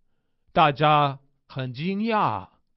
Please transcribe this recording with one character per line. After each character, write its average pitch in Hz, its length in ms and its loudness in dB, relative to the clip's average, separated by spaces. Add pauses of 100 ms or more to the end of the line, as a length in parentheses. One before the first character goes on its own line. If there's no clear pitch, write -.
(520)
大 160 180 4
家 143 480 2 (300)
很 127 260 -10
惊 190 280 -6
讶。 165 480 -2 (260)